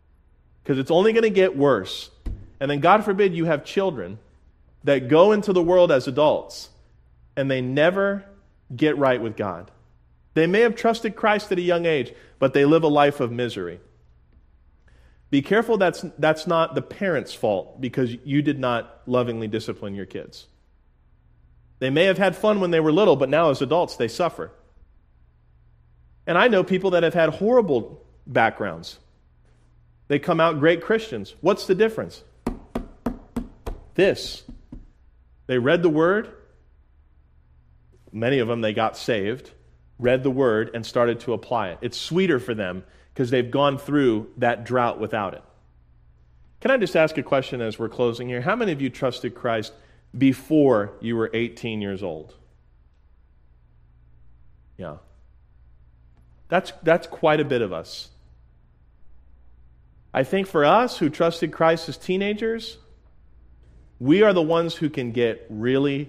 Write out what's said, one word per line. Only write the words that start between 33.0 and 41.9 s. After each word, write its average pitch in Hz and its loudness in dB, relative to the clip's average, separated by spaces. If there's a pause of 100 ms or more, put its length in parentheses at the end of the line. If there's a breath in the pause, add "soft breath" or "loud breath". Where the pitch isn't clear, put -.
This. - -2 (1040)
They 127 0
read 160 2
the 180 6
Word. 170 0 (1800)
Many 123 0
of 113 0
them, 117 -2
they 110 -2
got 110 -2
saved, 113 -4 (480)
read 123 2
the 135 0
Word, 117 0
and 113 -8
started 120 0
to - -6
apply 110 -4
it. 85 -12
It's 120 -10